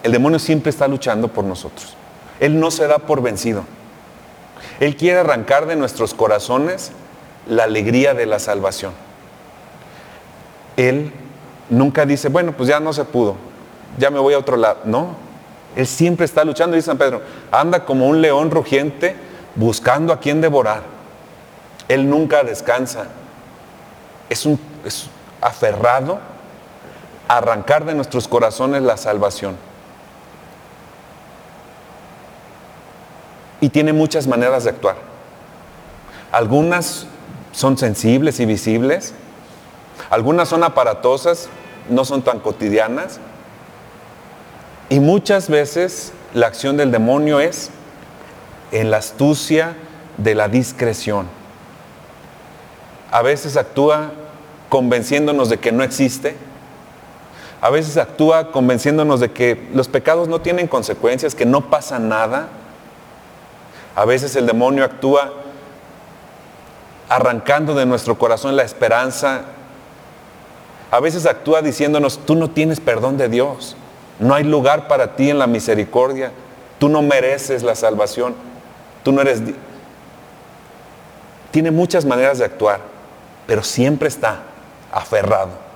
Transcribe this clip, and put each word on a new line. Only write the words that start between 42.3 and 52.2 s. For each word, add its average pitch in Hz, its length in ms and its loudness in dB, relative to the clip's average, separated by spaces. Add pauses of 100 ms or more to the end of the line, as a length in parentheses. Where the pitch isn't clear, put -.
cotidianas, 110 800 -2 (1700)
y 139 100 4
muchas 190 500 2
veces 156 640 -2 (200)
la 117 140 2
acción 139 300 -2
del 139 140 2
demonio 139 480 2
es - 320 -4 (1000)
en 110 200 0
la 107 60 4
astucia 156 800 0 (420)
de 107 180 2
la 107 120 2
discreción. 107 800 -2 (1800)